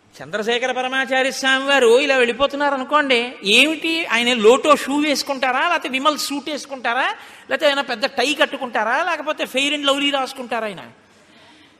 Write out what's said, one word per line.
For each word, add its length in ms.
చంద్రశేఖర 500
పరమాచార్య 580
స్వామి 360
వారు 320
ఇలా 180
వెళ్ళిపోతున్నారు 580
అనుకోండి, 580
ఏమిటి 640
ఆయన 280
లోటో 420
షూ 240
వేసుకుంటారా, 600
లేకపోతే 280
విమల్ 300
సూట్ 320
వేసుకుంటారా, 520
లేకపోతే 640
ఏమైనా 160
పెద్ద 240
టై 280
కట్టుకుంటారా, 680
లేకపోతే 400
Fair 320
and 140
Lovely 240
రాసుకుంటారా? 520
ఆయన 140